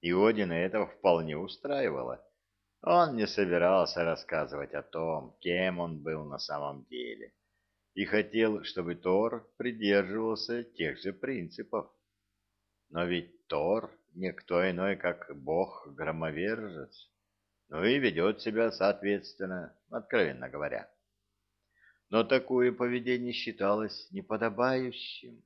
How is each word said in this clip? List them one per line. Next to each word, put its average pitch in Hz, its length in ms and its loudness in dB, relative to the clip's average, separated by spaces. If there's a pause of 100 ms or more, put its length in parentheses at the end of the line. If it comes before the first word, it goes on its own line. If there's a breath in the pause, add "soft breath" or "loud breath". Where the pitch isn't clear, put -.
И 85 100 0
Одина 101 420 4
это 92 320 0
вполне 82 520 2
устраивало. 87 840 -4 (600)
Он 170 340 4
не 107 120 2
собирался 87 760 4
рассказывать 73 720 -4
о 73 80 -6
том, 80 580 -6
кем 90 400 0
он 82 200 -4
был 78 260 -4
на 73 140 -10
самом 73 460 -6
деле, 58 480 -12 (600)
и 98 100 -2
хотел, 107 600 2
чтобы 87 320 -6
Тор 107 520 0 (100)
придерживался 110 1040 0
тех 78 360 -4
же 95 140 -6
принципов. 110 760 -6 (1000)
Но 85 160 -2
ведь 87 420 -4
Тор 87 440 0 (240)
никто 90 540 0
иной, 92 260 0
как 87 400 -4
бог-громовержец, 80 1700 -4 (600)
ну 78 140 -2
и 123 160 4
ведет 101 420 2
себя 113 300 2
соответственно, 95 1040 0 (140)
откровенно 90 600 -2
говоря. 71 400 -6 (1200 soft breath)
Но 110 140 4
такое 127 480 4
поведение 123 640 0
считалось 104 760 -2
неподобающим. 117 1300 -4